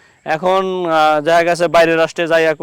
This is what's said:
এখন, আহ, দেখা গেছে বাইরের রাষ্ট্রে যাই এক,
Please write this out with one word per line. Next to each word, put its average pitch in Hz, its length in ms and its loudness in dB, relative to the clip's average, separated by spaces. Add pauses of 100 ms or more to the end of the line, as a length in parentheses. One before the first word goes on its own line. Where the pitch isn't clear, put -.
(240)
এখন, 185 640 -2
আহ, 156 340 0
দেখা 165 220 2
গেছে 170 260 -2
বাইরের 165 300 2
রাষ্ট্রে 165 300 -2
যাই 165 160 2
এক, 156 180 0